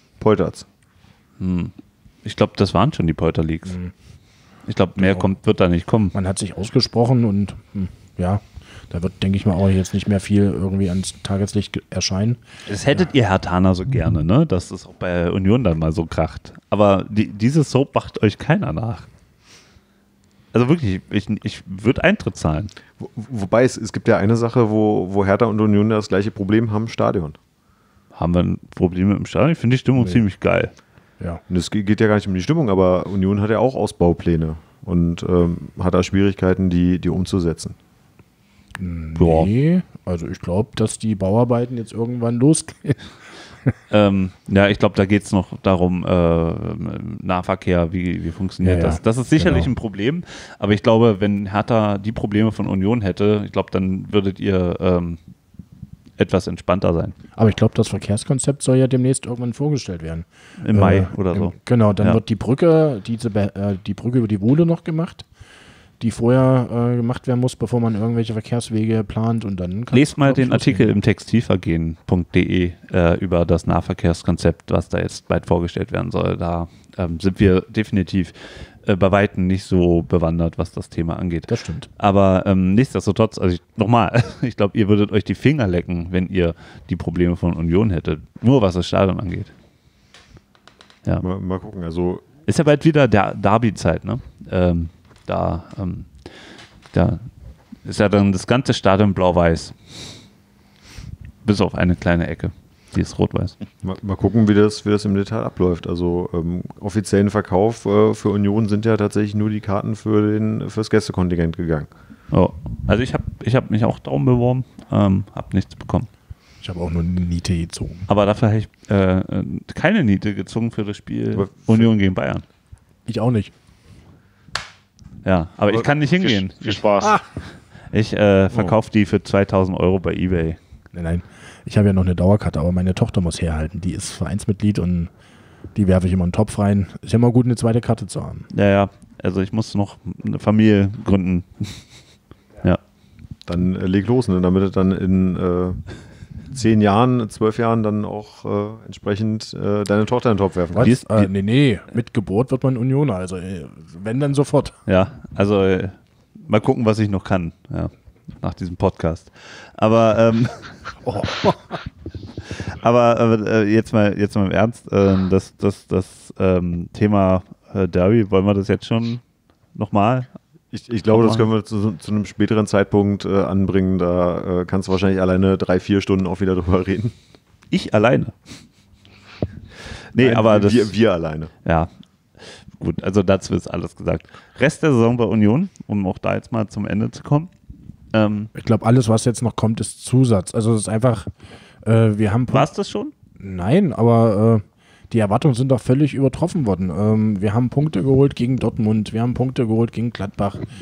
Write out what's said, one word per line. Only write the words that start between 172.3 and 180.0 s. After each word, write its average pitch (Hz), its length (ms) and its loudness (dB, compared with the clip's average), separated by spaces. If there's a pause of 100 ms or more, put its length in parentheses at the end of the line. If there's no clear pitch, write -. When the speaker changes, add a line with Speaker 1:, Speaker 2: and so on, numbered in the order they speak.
Speaker 1:
Zeitpunkt, 101 580 2
äh, 98 160 0
anbringen. 95 560 0
Da, 87 640 0
äh, 90 40 -4
kannst 95 220 -4
du 95 40 -2
wahrscheinlich 95 300 0
alleine 92 360 2
drei, 92 220 0
vier 98 220 2
Stunden 95 260 0
auch 90 140 -4
wieder 92 140 2
drüber 90 300 0
reden. 101 260 -2 (600)
Speaker 2:
Ich - 220 -4
alleine? 120 340 2 (1900)